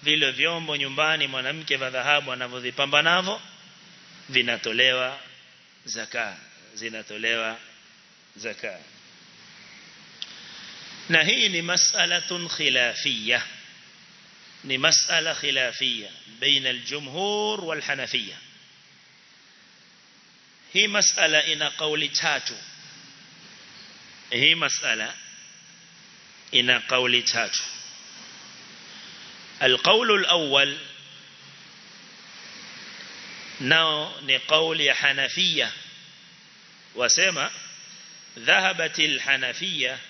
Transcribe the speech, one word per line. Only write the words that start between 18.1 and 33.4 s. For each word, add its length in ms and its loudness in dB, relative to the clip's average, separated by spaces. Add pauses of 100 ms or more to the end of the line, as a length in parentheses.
Hii 140 4
mas'ala 580 4
ina 260 -2
kauli 380 -2
tatu. 440 -2 (1800)
Hii 260 6
mas'ala 580 -2 (1400)
ina 280 4
kauli 440 2
tatu. 400 0 (2000)
القول 480 6
الأول، 680 4 (2750)